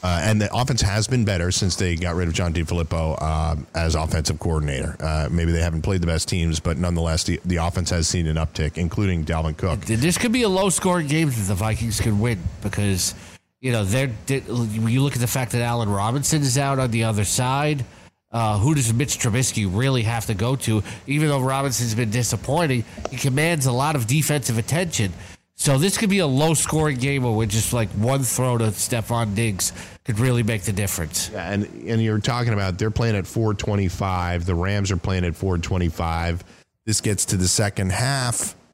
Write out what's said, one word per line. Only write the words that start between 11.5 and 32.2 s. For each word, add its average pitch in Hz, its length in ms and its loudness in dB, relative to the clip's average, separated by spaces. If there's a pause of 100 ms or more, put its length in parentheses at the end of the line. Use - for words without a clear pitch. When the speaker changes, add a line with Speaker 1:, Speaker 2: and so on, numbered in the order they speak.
Speaker 2:
Vikings 110 440 -2
could 104 200 2
win 113 180 0 (240)
because, 98 540 0 (460)
you 127 100 -2
know, 110 120 2
they're, 123 280 0 (160)
they, 135 140 0
when 113 480 -2
you 127 120 4
look 139 120 2
at 120 80 -2
the 120 60 0
fact 127 260 -2
that 120 100 2
Allen 117 260 0
Robinson 123 540 0
is 127 120 2
out 139 220 2
on 127 140 0
the 113 140 2
other 104 200 2
side, 139 580 0 (480)
uh, 107 280 2
who 147 160 4
does 117 180 2
Mitch 135 240 0
Trubisky 117 500 0
really 120 360 2
have 113 240 -2
to 113 80 0
go 117 200 0
to? 107 280 0 (240)
Even 147 220 2
though 139 120 2
Robinson's 127 540 0
been 113 160 0
disappointing, 123 720 0 (260)
he 127 80 -8
commands 143 480 2
a 131 60 4
lot 143 240 2
of 120 100 0
defensive 135 540 0
attention. 117 540 -2 (440)
So 139 200 4
this 190 200 2
could 220 120 2
be 196 100 4
a 165 80 2
low-scoring 151 680 2
game 135 260 0
where 113 240 2
just, 104 240 0
like, 113 200 0
one 127 320 2
throw 123 340 0
to 113 80 2
Stefon 110 680 -2
Diggs 107 360 -2 (320)
could 107 160 -2
really 120 240 4
make 107 200 0
the 107 100 -2
difference. 92 580 -2
Speaker 1:
Yeah, 92 180 -6
and, 101 140 0 (240)
and 113 160 2
you're 107 160 2
talking 120 320 0